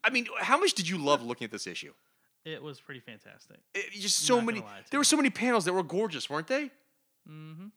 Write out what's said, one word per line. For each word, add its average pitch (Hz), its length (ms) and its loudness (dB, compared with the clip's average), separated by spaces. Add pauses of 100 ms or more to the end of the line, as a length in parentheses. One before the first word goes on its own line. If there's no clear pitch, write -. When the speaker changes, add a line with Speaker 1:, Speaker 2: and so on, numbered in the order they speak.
Speaker 1:
I 226 80 4
mean, 240 160 0 (120)
how 240 200 2
much 370 160 2
did 170 140 -2
you 185 100 -2
love 143 240 4
looking 120 220 -6
at 107 80 -8
this 104 160 -8
issue? 80 240 -10 (500)
Speaker 2:
It 156 200 -10
was 147 180 -14
pretty 131 200 -16
fantastic. - 580 -20 (160)
Speaker 1:
It, 202 180 -8
just 202 300 0
Speaker 2:
I'm 147 40 0
Speaker 1:
so 247 100 6
Speaker 2:
not 233 100 4
Speaker 1:
many, 220 140 -2
Speaker 2:
gonna 104 120 -14
lie 98 80 -16
to - 100 -16
Speaker 1:
there 277 80 2
were 294 40 4
Speaker 2:
you. - 20 4
Speaker 1:
so 311 140 6
many 277 100 4
panels 220 380 2
that 180 80 2
were 190 80 2
gorgeous, 165 480 -2
weren't 156 160 -4
they? 269 240 -2 (600)
Speaker 2:
Mm-hmm. 156 360 -16 (100)